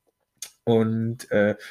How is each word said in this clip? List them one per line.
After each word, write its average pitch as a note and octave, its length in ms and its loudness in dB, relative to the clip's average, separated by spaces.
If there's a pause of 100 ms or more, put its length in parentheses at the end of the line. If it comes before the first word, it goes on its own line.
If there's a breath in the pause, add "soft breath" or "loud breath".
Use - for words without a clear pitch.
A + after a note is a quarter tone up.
(640)
Und, A2+ 640 0
äh, G#2 260 2 (140 loud breath)